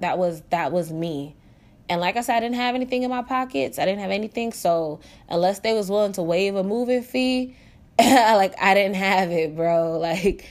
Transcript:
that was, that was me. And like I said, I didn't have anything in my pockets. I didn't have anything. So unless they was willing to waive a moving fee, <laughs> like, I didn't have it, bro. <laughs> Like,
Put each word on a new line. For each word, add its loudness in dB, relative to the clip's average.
that 2
was, -2
that -2
was -2
me. -6
And -2
like -2
I -2
said, -2
I 0
didn't -2
have -2
anything -4
in -2
my -4
pockets. -4
I -2
didn't 0
have -6
anything. -4
So -2
unless 0
they -2
was -2
willing 0
to -6
waive 0
a 0
moving -2
fee, -2
<laughs> -6
like, 6
I 4
didn't 2
have 2
it, 0
bro. 0
<laughs> -
Like, -2